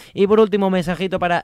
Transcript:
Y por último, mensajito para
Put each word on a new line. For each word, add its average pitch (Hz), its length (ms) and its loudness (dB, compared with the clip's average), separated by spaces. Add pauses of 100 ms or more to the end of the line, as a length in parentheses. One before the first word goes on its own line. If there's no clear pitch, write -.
(120)
Y 196 140 0
por 208 140 4
último, 196 300 2
mensajito 180 480 -4
para 175 260 -2